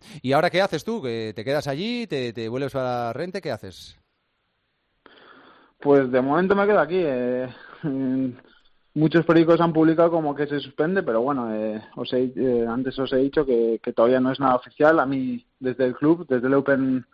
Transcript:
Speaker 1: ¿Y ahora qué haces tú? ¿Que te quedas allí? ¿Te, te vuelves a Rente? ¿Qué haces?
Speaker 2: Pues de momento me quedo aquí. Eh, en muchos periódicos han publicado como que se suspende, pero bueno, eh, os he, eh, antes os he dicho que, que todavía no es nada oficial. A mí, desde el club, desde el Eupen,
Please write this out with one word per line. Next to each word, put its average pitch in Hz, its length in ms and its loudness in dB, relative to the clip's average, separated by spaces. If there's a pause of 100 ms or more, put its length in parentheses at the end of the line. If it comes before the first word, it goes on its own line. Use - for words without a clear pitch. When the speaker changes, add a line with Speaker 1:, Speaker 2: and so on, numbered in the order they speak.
(220)
Speaker 1:
¿Y 127 100 -2
ahora 160 180 2
qué 175 120 0
haces 170 220 -4
tú? 226 180 -6
¿Que 113 340 -6
te 107 80 -10
quedas 139 240 -4
allí? 220 380 -6
¿Te, 127 260 -6
te 113 160 -8
vuelves 131 260 -6
a 123 380 -4
Rente? 180 300 -8
¿Qué 156 80 -8
haces? - 480 -12 (1800)
Speaker 2:
Pues 139 300 4
de 127 100 2
momento 170 360 2
me 202 100 2
quedo 202 140 4
aquí. 165 220 0
Eh, 127 460 -2 (360)
en 131 540 -4 (560)
muchos 160 300 2
periódicos 165 360 6
han 170 120 2
publicado 160 380 4
como 156 240 -2
que 143 120 -4
se 143 140 -4
suspende, 160 420 -2
pero 113 180 -2
bueno, 123 340 -2
eh, 107 280 -6 (140)
os 127 160 -8
he, 127 240 -2
eh, 120 320 0
antes 127 300 -6
os 131 140 -4
he 135 60 0
dicho 139 260 0
que, 117 380 0
que 120 100 -8
todavía 123 280 4
no 131 120 0
es 135 80 -8
nada 131 160 4
oficial. 151 440 2
A 131 60 0
mí, 127 380 -4 (160)
desde 127 240 -2
el 127 100 0
club, 165 340 0
desde 127 180 0
el 135 80 2
Eupen, 135 600 0